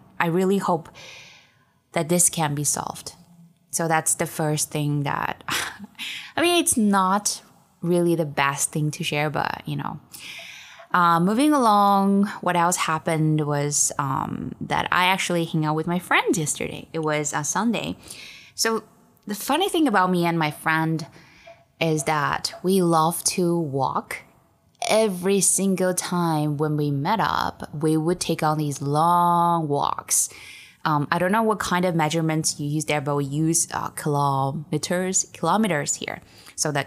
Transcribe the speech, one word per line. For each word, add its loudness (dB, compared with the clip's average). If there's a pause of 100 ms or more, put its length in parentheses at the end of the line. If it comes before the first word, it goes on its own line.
(200)
I 0
really 2
hope -2 (1000)
that -2
this 2
can -2
be -4
solved. -6 (580)
So -2
that's 2
the -2
first -2
thing 0
that, -4 (460)
<laughs> -12
I 0
mean, 2
it's 0
not 2 (400)
really 2
the 0
best 0
thing 0
to -8
share, -2
but, -4
you -6
know. -8 (920)
Uh, 6
moving 4
along, 4 (140)
what 0
else 4
happened 2
was, 0
um, -4 (100)
that -2
I 2
actually 0
hung -2
out 0
with -2
my -2
friend 2
yesterday. -6
It -4
was -2
a -2
Sunday. -2 (600)
So 0 (460)
the -6
funny 0
thing 2
about 4
me 2
and 2
my 2
friend 0 (720)
is 0
that -2 (100)
we 2
love 2
to 0
walk. -4 (720)
Every 2
single 2
time 0
when 0
we 0
met -2
up, -2
we 0
would 0
take -2
on 0
these -4
long 2
walks. -2 (580)
Um, 0
I 0
don't 2
know 2
what 2
kind 0
of 0
measurements 0
you -4
use -2
there, 0
but -2
we 0
use, 0
uh, -4
kilometers, 0
kilometers 0
here. -10 (360)
So -2
the 0